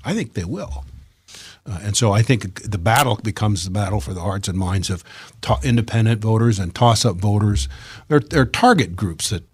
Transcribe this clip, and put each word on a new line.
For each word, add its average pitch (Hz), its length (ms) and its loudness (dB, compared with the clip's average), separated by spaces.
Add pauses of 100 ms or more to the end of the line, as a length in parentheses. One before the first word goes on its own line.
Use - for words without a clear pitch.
I 165 100 -4
think 196 200 -6
they 98 120 -6
will. 170 400 -10 (800)
Uh, 90 180 -8
and 104 120 -4
so 110 160 2
I 110 120 4
think 104 400 0
the 101 140 -6
battle 113 460 4
becomes 104 400 -2
the 92 80 -8
battle 101 300 -2
for - 120 -10
the 87 80 -8
hearts 98 260 -4
and 92 100 -4
minds 92 320 -2
of 90 140 -6 (380)
to-, - 220 0
independent 117 560 2
voters 110 400 2
and 87 140 -4
toss-up 113 440 4
voters. 104 520 0 (380)
They're, 147 120 4
they're 135 260 0
target 135 500 2
groups 90 340 -4
that, 87 140 -6 (100)